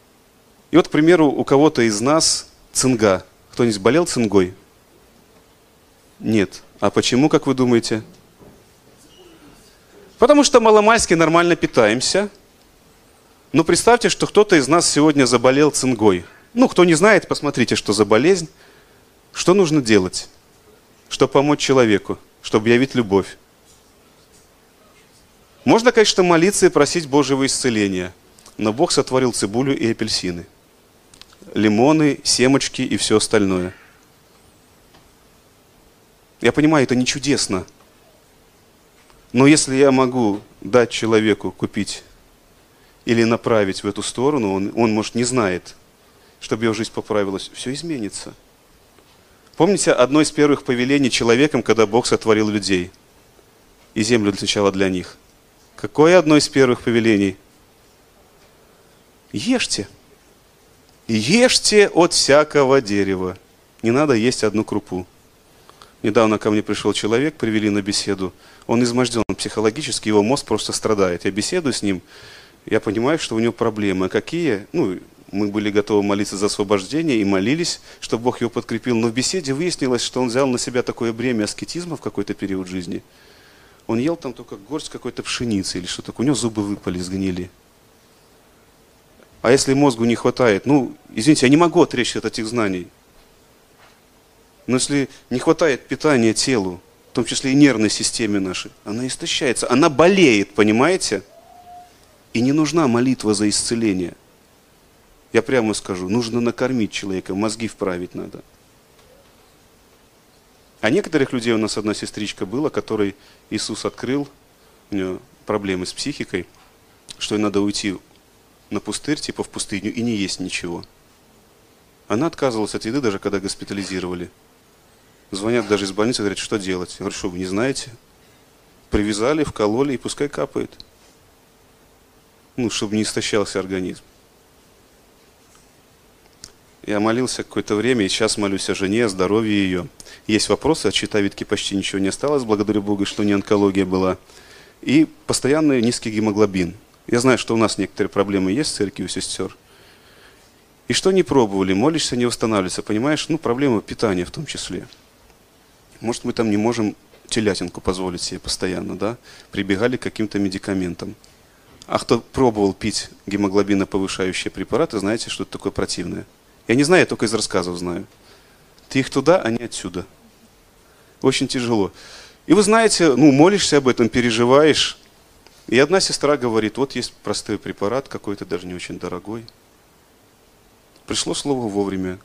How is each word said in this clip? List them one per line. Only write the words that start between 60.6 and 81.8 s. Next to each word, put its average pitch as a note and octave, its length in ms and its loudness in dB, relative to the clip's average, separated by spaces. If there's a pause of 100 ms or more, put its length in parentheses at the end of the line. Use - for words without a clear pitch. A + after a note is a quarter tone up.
Ешьте G3+ 800 4
от E3+ 240 4
всякого C#3 680 4
дерева. F#2+ 560 -2 (440)
Не A2+ 100 0
надо C#3+ 220 2
есть A#2 300 0
одну G#2+ 200 0
крупу". F#2+ 420 -6 (960)
Недавно A2 360 2
ко A2 140 -2
мне G#2+ 100 2
пришёл G#2 320 -2
человек, B2 420 -2
привели G#2+ 340 0
на G2+ 120 0
беседу. F#2+ 520 -4 (340)
Он A#2+ 160 2
измождён A#2+ 400 -2 (140)
психологически, A2 720 -4
его G#2+ 120 6
мозг A#2+ 240 0
просто G#2+ 280 -4
страдает. F#2+ 520 -2
Я G2 60 0
беседую B2 420 -4
с - 80 -6
ним, G2 200 -2 (640)
я G#2+ 140 -2
понимаю, A#2+ 400 -2
что - 160 -6
у A2+ 40 -2
него A2+ 140 0
проблемы. G2+ 560 -2
Какие? A2+ 640 -4
Ну, A#2 260 -2 (320)
мы G2+ 160 -2
были G#2 240 -4
готовы G#2 320 0
молиться G2+ 340 -2
за G2+ 80 -2
освобождение G#2 720 -2
и G2+ 80 0
молились, A2 560 -2 (200)
чтобы A#2 240 -6
Бог B2 160 -2
его A#2 80 -2
подкрепил. A#2 460 -4
Но A2+ 120 0
в A2+ 60 -2
беседе C3+ 400 -4
выяснилось, C3+ 500 -2
что - 180 -4
он B2+ 60 -2
взял C3 200 0
на B2 120 -2
себя B2 240 -4
такое A#2 280 -4
бремя A#2 340 -2
аскетизма E3 520 -10